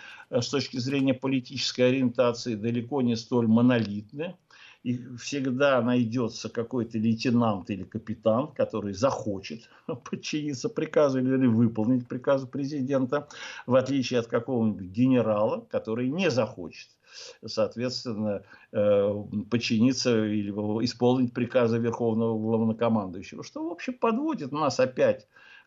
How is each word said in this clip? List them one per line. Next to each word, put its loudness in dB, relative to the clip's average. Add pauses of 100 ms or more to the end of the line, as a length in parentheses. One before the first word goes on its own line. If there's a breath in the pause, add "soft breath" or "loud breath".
(300 loud breath)
э, 0
с -4
точки -4
зрения 0
политической 0
ориентации, 2
далеко -2
не 2
столь 0
монолитны. 2 (480 loud breath)
И -4 (180)
всегда 2
найдётся 0
какой-то -4
лейтенант 2
или -6
капитан, -2
который -4
захочет -4 (160 soft breath)
<laughs> -10
подчиниться -6
приказу 2
или 2
выполнить 2
приказ 0
президента, -2 (400 loud breath)
в 4
отличие 2
от 0
какого-нибудь 0
генерала, 2
который -2
не 2
захочет, -4 (560 loud breath)
соответственно, -4 (300 loud breath)
э, 2 (260)
подчиниться 2
или -2 (340)
исполнить 2
приказы 2
верховного 0
главнокомандующего. -2
Что, -10
в -6
общем, -8
подводит -2
нас 0
опять 0 (400 loud breath)